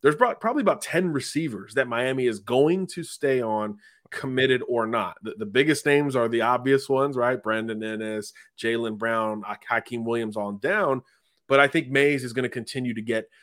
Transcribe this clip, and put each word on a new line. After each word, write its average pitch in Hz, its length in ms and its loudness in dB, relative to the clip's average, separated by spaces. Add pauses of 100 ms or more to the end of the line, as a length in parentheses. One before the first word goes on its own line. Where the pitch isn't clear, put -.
there's 147 140 4
pro-, 240 200 2
probably 247 260 -2
about 185 200 2
ten 175 300 0
receivers 127 600 -4
that 131 140 2
Miami 127 400 0
is 110 120 0
going 147 480 2
to 170 160 -10
stay 135 380 -2
on, 107 380 -2 (320)
committed 131 560 0
or 117 180 0
not. 110 380 -2
The, 107 120 -8
the 104 120 -8
biggest 135 360 2
names 143 320 4
are 117 140 2
the 117 120 0
obvious 127 460 2
ones, 135 300 0
right? 123 240 0
Brandon 110 420 -4
Ennis, 110 480 -6 (240)
Jaylen 113 440 -2
Brown, 110 420 0
Ha-, 104 160 -8 (100)
Hakeem 117 380 -2
Williams 113 320 -2
on 101 220 -6
down. 147 420 0 (460)
But 135 120 6
I 143 80 8
think 139 220 0
Mays 139 340 2
is 117 100 -8
gonna 123 160 -2
continue 123 440 -6
to 110 80 -6
get, 110 280 -4 (140)